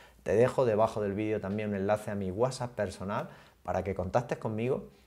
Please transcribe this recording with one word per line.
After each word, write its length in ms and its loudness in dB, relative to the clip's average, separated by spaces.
te 120 0
dejo 300 6
debajo 380 2
del 100 0
vídeo 300 0
también 280 -2
un 40 -2
enlace 360 0
a 40 -4
mi 160 -2
WhatsApp 400 0
personal 580 -4
para 200 0
que 100 -2
contactes 440 -2
conmigo, 500 -2